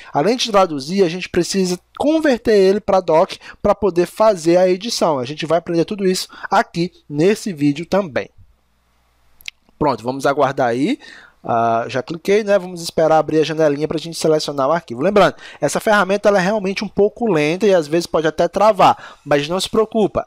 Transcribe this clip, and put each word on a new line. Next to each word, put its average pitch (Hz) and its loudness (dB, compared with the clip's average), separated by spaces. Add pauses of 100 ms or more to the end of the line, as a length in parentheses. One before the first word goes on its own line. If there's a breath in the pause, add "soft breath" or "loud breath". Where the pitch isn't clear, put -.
(120)
além 185 0
de 233 -6
traduzir, 185 0
a 165 2
gente 175 -8
precisa 180 -2 (180)
converter 277 2
ele 196 4
pra 190 0
doc 170 2 (280 loud breath)
pra 208 2
poder 180 0
fazer 175 2
a 185 4
edição. 185 -2
A 123 -4
gente 151 -8
vai 160 2
aprender 170 -2
tudo 202 -6
isso 185 -2 (220 loud breath)
aqui 180 0 (160)
nesse 180 0
vídeo 143 -2
também. 156 -4 (1500)
Pronto, 127 -2
vamos 131 -4
aguardar 139 0
aí. 143 -2 (480 loud breath)
Ah, 117 0
já 123 -6
cliquei, 196 -2
né? 202 0
Vamos 180 -8
esperar 160 2
abrir 151 0
a 147 2
janelinha 151 -2
pra 160 -4
gente 165 -10
selecionar 151 0
o 151 2
arquivo. 131 -4
Lembrando, 185 2 (260 loud breath)
essa 147 -2
ferramenta 202 0
ela 202 2
é 180 2
realmente 196 -4
um 202 -8
pouco 208 -2
lenta 165 0
e 196 4
às 165 2
vezes 165 -2
pode 160 -2
até 170 0
travar, 190 2
mas 143 0
não 180 -4
se - -6
preocupa, 214 -2